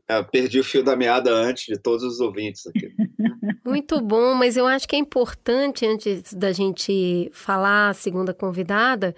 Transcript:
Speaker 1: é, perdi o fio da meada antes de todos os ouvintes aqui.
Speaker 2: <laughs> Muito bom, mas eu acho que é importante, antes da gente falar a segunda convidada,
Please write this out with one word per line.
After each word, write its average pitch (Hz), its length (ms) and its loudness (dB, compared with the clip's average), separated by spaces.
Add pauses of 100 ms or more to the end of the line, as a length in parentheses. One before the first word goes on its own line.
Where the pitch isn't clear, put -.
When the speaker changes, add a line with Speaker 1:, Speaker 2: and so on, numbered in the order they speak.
Speaker 1:
é, 110 160 0
perdi 127 380 2
o - 20 0
fio 135 180 2
da 127 140 2
meada 123 340 2
antes 117 360 0
de 107 120 -6
todos 117 260 0
os 123 180 -4
ouvintes 104 460 -4
aqui. - 200 -4
Speaker 2:
<laughs> - 800 -4
Muito 285 340 -2
bom, 233 340 2
mas 247 220 4
eu 254 100 2
acho 262 220 0
que - 80 -2
é 285 40 2
importante, 269 840 -2
antes 214 480 -2
da 190 200 0
gente 185 800 0
falar 202 560 2
a 196 40 -2
segunda 185 400 -2
convidada, 190 840 0